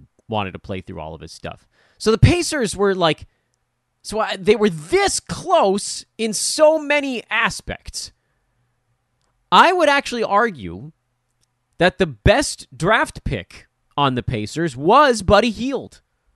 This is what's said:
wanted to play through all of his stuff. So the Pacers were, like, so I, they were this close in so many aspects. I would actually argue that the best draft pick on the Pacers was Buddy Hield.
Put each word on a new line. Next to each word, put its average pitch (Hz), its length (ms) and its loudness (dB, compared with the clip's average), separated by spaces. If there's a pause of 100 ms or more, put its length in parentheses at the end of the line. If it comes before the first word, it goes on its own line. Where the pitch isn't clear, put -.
(280)
wanted 104 240 -6
to 85 80 -16
play 95 220 -10
through 92 180 -16
all 78 160 -12
of 76 60 -20
his 80 100 -18
stuff. - 360 -16 (300)
So - 140 0
the 226 80 0
Pacers 294 560 2
were, 196 180 0
like, 170 320 0 (800)
so 208 160 -8
I, 202 160 -4
they 196 200 2
were 214 140 2
this 185 500 0
close 240 840 -2 (140)
in 220 140 -4
so 311 440 2
many 277 540 -2
aspects. - 800 -6 (1400)
I 247 200 8
would 339 180 2
actually 247 340 -2
argue 156 680 -4 (840)
that 202 200 2
the 185 100 0
best 202 680 0
draft 220 480 -2
pick - 440 -10 (280)
on 139 200 0
the 120 80 -4
Pacers 123 520 -6
was 226 460 2
Buddy 202 300 4
Hield. 214 500 -8 (340)